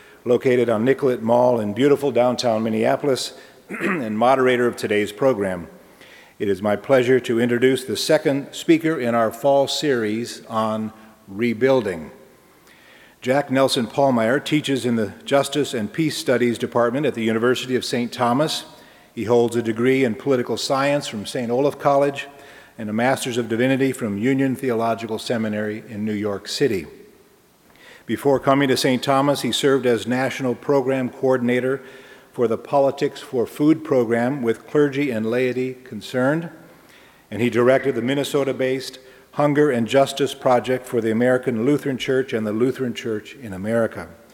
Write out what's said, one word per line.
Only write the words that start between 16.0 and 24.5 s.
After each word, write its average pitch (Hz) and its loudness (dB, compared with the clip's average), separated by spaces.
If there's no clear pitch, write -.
Studies 120 0
Department 120 0
at 120 -2
the 117 -4
University 120 0
of 113 -2
Saint 120 -4
Thomas. 127 0
He 113 -6
holds 117 2
a 120 0
degree 123 2
in 110 0
political 120 -2
science 143 -2
from 101 -10
Saint 123 -6
Olaf 135 0
College 143 2
and 107 -8
a - -4
Master's 120 0
of 117 -2
Divinity 131 2
from 101 -4
Union 135 0